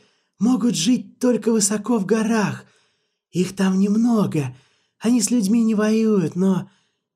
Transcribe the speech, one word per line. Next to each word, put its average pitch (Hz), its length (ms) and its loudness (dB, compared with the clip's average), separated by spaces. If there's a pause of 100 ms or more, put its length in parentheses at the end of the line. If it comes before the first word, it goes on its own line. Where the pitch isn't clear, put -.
(380)
могут 226 380 0
жить 202 440 -2
только 233 320 0
высоко 220 460 0
в 185 80 -2
горах. 220 600 -2 (640)
Их 180 240 -2
там 190 240 0
немного, 202 760 0 (440)
они 233 220 2
с - 100 -2
людьми 233 320 2
не 220 100 0
воюют, 214 640 0
но 185 340 0 (460)